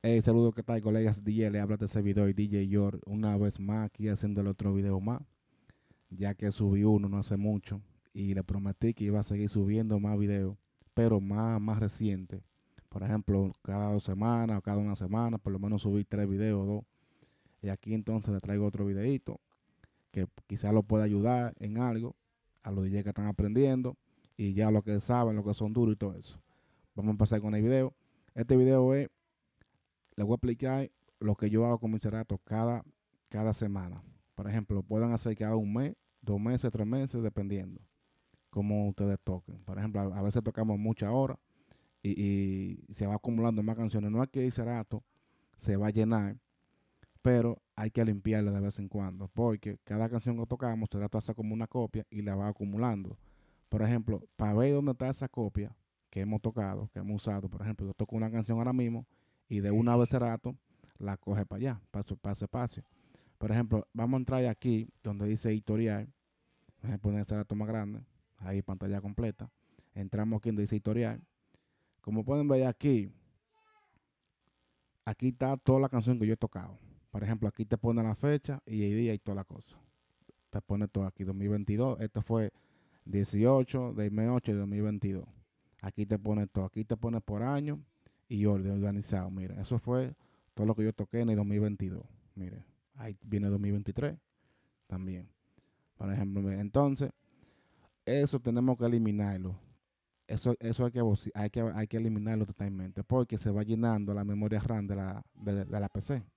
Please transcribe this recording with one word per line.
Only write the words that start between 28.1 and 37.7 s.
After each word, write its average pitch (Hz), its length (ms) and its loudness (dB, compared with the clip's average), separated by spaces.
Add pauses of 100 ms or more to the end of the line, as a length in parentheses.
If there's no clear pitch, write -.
Este 117 220 4
video 131 380 8
es, 139 140 0 (1040)
les 101 120 -2
voy 117 80 2
a - 20 0
explicar 131 540 -2 (300)
lo 107 140 2
que 107 140 0
yo 110 160 4
hago 120 140 2
con 113 120 -2
mis 110 120 -2
ceratos 110 420 -2
cada, 113 400 -2 (460)
cada 107 240 0
semana. 92 480 -4 (320)
Por 98 120 -8
ejemplo, 101 360 -2
pueden 110 280 0
hacer 113 280 0
cada 110 180 0
un 104 160 0
mes, 131 220 -2 (260)
dos 104 180 0
meses, 120 320 0
tres 107 160 -2
meses, 127 360 -2
dependiendo 98 580 -4 (680)